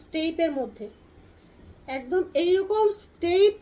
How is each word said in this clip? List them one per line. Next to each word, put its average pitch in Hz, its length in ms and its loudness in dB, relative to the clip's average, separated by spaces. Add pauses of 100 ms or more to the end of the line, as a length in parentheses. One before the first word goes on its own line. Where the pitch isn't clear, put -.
স্টেপের 320 580 -2
মধ্যে, 220 260 -10 (1120)
একদম 269 240 -2 (200)
এইরকম 392 440 2 (180)
স্টেপ 381 580 2